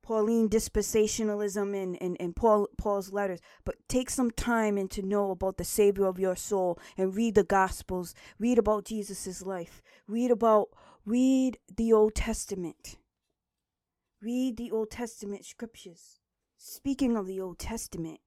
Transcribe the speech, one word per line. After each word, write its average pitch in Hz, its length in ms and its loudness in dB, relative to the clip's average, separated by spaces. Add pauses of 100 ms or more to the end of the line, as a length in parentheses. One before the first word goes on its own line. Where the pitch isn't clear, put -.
Pauline 226 460 2
dispensationalism 208 1300 0
and, 185 220 -6
and, 180 180 -4
and 175 160 -6
Paul, 208 400 4
Paul's 196 380 -2
letters, 196 260 -4 (240)
but - 120 -6 (120)
take 254 220 0
some 240 220 0
time 220 460 0
and 190 140 -4
to 208 120 -8
know 202 260 0
about 190 280 -4
the 175 60 -6
Savior 202 420 4
of 185 140 -2
your 185 160 0
soul 185 440 -2 (180)
and 190 180 0
read 226 200 0
the 202 80 8
Gospels, 185 720 -2 (240)
read 240 180 2
about 214 280 0
Jesus's 196 600 -10
life, 185 360 -10 (260)
read 233 240 0
about, 214 380 6 (360)
read 262 540 4 (180)
the 226 160 4
Old 214 220 6
Testament, - 840 -6 (1200)
read 240 380 -4
the 233 140 -10
Old 220 180 -2
Testament 202 560 -10
scriptures. - 760 -18 (380)
Speaking 262 580 -2
of 202 120 -4
the 190 120 -8
Old 185 200 -8
Testament 165 680 -10